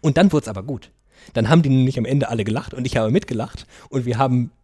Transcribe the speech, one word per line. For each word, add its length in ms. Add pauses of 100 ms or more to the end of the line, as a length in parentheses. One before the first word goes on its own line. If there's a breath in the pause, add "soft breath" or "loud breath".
Und 160
dann 160
wurd's 160
aber 140
gut. 280 (420 loud breath)
Dann 160
haben 120
die 80
nämlich 280
am 80
Ende 240
alle 140
gelacht 300
und 120
ich 120
habe 140
mitgelacht 540 (240 loud breath)
und 160
wir 120
haben 340 (120)